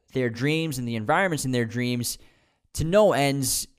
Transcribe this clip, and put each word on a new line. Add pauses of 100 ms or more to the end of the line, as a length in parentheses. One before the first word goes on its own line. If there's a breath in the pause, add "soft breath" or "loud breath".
(120)
their
dreams
and
the
environments
in
their
dreams (600 soft breath)
to
no
ends, (120)